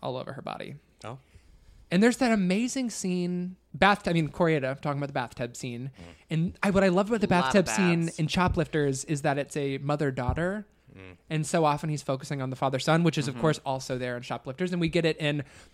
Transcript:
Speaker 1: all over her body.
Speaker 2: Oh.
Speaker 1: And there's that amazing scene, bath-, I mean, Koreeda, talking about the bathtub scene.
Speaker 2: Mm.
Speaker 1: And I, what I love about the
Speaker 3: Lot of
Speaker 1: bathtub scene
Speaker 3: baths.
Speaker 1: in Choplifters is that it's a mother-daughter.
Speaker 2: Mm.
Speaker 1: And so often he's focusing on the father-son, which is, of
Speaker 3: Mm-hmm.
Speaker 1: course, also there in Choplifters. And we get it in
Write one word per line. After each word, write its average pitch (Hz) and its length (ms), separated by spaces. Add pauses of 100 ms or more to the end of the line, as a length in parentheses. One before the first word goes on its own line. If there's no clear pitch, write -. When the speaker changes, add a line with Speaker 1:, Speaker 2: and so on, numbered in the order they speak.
Speaker 1:
all 127 160
over - 160
her 135 80
body. - 320 (280)
Speaker 2:
Oh. 110 140 (760)
Speaker 1:
And 180 120
there's 233 140
that 240 160
amazing 220 580
scene, 180 680 (160)
bath-, 190 360
I 175 40
mean, 165 160
Koreeda, 143 520
talking 143 180
about 143 80
the 139 60
bathtub 123 440
scene. 123 400
Speaker 2:
Mm. 87 60 (280)
Speaker 1:
And 165 320
I, 202 80
what 196 120
I 196 60
love 190 200
about 226 120
the 202 80
Speaker 3:
Lot 190 260
of 294 100
Speaker 1:
bathtub 254 40
scene 180 380
Speaker 3:
baths. 165 120
Speaker 1:
in 156 80
Choplifters 151 840
is 143 140
that 143 160
it's 139 180
a 139 220
mother-daughter. 147 880 (300)
Speaker 2:
Mm. 95 40 (300)
Speaker 1:
And 156 160
so 170 180
often 147 240
he's 151 140
focusing 139 400
on 131 80
the 127 60
father-son, 147 480
which 165 140
is, 143 100
of 131 60
Speaker 3:
Mm-hmm. 120 60
Speaker 1:
course, 147 240
also 135 340
there 123 180
in 123 80
Choplifters. 135 480
And 175 80
we 165 80
get 165 160
it 160 140
in 147 260 (300)